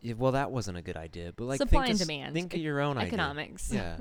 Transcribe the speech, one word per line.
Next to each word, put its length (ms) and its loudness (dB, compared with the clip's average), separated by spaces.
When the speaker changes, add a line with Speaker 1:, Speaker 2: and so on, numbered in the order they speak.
Speaker 1:
yeah, 140 -6
well, 180 4
that 180 0
wasn't 280 -4
a 40 -8
good 140 -6
idea, 400 -8
but, 80 -6
like, 140 0
Speaker 2:
Supply 240 8
Speaker 1:
think 80 2
Speaker 2:
and 60 4
Speaker 1:
of 40 2
s-, 80 0
Speaker 2:
demand. 260 -6
Speaker 1:
think 200 -2
of 60 -2
your 200 0
own 160 2
idea. 120 0
Speaker 2:
Economics. 640 -4
Speaker 1:
Yeah. 280 -2